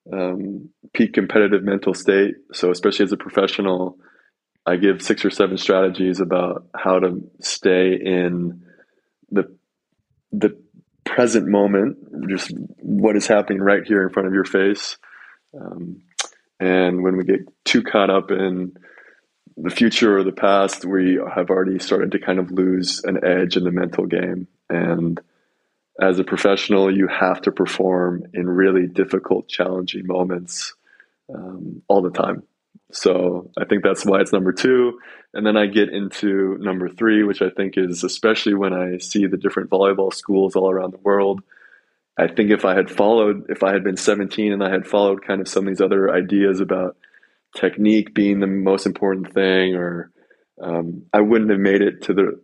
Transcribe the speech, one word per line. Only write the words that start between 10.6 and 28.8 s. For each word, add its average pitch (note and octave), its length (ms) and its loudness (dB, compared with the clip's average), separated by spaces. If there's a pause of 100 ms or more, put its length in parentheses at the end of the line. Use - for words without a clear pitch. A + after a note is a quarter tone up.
present A2 420 0
moment, G2+ 500 2 (320)
just F#2+ 220 -6 (280)
what G#2 360 0
is G#2 120 0
happening G2+ 340 2
right G2 240 2
here G2+ 180 2
in F#2 60 -2
front F#2+ 180 -2
of F#2+ 60 -2
your F#2+ 100 2
face. G2 540 0 (560)
Um, F2+ 480 -14 (580)
and F#2 440 2
when F#2 120 2
we F#2 80 0
get F#2 180 0 (220)
too A#2 200 2
caught G2 260 2
up F#2+ 220 0
in F#2 420 -2 (840)
the D#2 140 -8
future G#2+ 480 2
or F#2+ 60 2
the F#2 80 0
past, G2 520 0
we F#2 360 2 (140)
have F2+ 180 -2
already F#2+ 280 0
started G2 320 -2
to F#2+ 80 -2
kind F#2 200 -2
of F2+ 120 -4
lose F#2 520 0
an F#2+ 200 -2
edge F#2 320 0
in F2+ 80 0
the F2+ 80 0
mental F2+ 360 -2
game. F2+ 400 -4 (200)
And E2+ 540 -2 (800)
as F#2 160 4
a F#2+ 60 2
professional, G2 680 2
you F#2+ 140 2
have F2+ 360 0
to G2 80 0
perform F2+ 840 -2
in F2+ 160 -4
really F#2 380 4